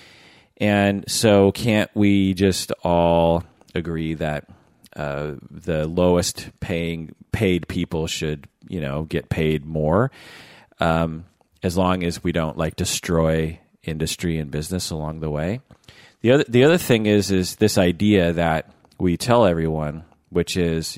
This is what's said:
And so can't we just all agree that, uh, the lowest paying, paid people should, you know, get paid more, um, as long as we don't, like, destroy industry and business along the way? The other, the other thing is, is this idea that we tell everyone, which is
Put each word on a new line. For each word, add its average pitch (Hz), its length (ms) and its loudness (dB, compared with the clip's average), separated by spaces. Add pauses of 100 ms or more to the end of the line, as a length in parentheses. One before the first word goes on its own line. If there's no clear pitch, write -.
(560)
And 101 520 2
so 101 440 6
can't 107 420 0
we 101 400 2
just 92 380 0 (100)
all 85 600 2 (300)
agree 82 400 -6
that, 76 340 -6 (480)
uh, 73 360 -8 (180)
the 80 360 -4
lowest 87 640 0 (100)
paying, 82 540 -6 (180)
paid 90 340 0
people 85 400 -4
should, 76 400 -6 (220)
you 90 120 -8
know, 71 220 -6
get 78 260 -6
paid 78 360 -2
more, 80 460 0 (680)
um, 82 460 0 (380)
as 87 140 -4
long 92 280 2
as 85 180 -4
we 90 80 -2
don't, 80 260 -4
like, 78 200 -4
destroy 80 840 -2 (240)
industry 80 560 -6
and 73 120 -8
business 78 400 -6
along 78 300 -8
the 78 100 -6
way? 85 300 -4 (600)
The 113 120 2
other, 147 160 4
the 123 160 4
other 165 140 4
thing 110 280 0
is, 104 260 2
is 92 240 -2
this 107 200 2
idea 90 580 4
that 82 360 -2 (280)
we 87 180 0
tell 120 300 2
everyone, 80 580 -2 (260)
which 87 260 -2
is 82 420 -2